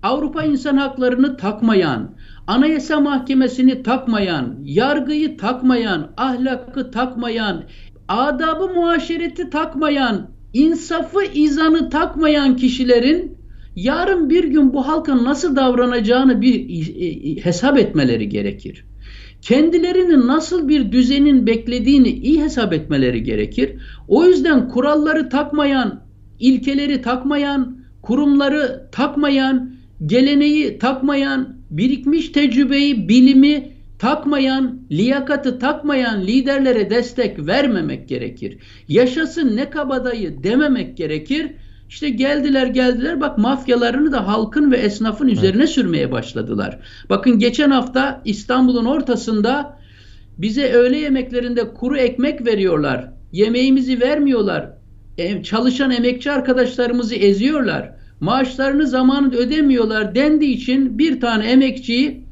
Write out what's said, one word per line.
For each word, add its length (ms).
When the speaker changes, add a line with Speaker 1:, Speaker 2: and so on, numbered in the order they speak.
Speaker 1:
Avrupa 400
İnsan 340
Haklarını 600
takmayan, 800
Anayasa 520
Mahkemesi'ni 840
takmayan, 800
yargıyı 760
takmayan, 800
ahlakı 760
takmayan, 720
adabı 600
muaşereti 840
takmayan, 800
insafı 720
izanı 560
takmayan 680
kişilerin 840
yarın 540
bir 140
gün 300
bu 140
halka 360
nasıl 320
davranacağını 880
bir, 280
e, 360
e, 400
hesap 320
etmeleri 520
gerekir. 560
Kendilerini 840
nasıl 420
bir 220
düzenin 560
beklediğini 640
iyi 340
hesap 300
etmeleri 500
gerekir. 480
O 180
yüzden 440
kuralları 600
takmayan, 720
ilkeleri 640
takmayan, 760
kurumları 920
takmayan, 840
geleneği 760
takmayan, 760
birikmiş 600
tecrübeyi, 800
bilimi 600
takmayan, 800
liyakatı 680
takmayan 600
liderlere 680
destek 580
vermemek 640
gerekir. 480
"Yaşasın 680
ne 140
kabadayı." 720
dememek 540
gerekir. 540
İşte 200
geldiler, 580
geldiler, 540
bak 160
mafyalarını 720
da 160
halkın 440
ve 60
esnafın 500
Speaker 2:
Evet. 100
Speaker 1:
üzerine 300
sürmeye 440
başladılar. 680
Bakın 300
geçen 320
hafta 540
İstanbul'un 600
ortasında 920
bize 340
öğle 260
yemeklerinde 760
kuru 240
ekmek 480
veriyorlar, 640
yemeğimizi 720
vermiyorlar, 680
e, 260
çalışan 480
emekçi 400
arkadaşlarımızı 840
eziyorlar, 800
maaşlarını 680
zamanında 480
ödemiyorlar 800
dendiği 400
için 440
bir 220
tane 240
emekçiyi 880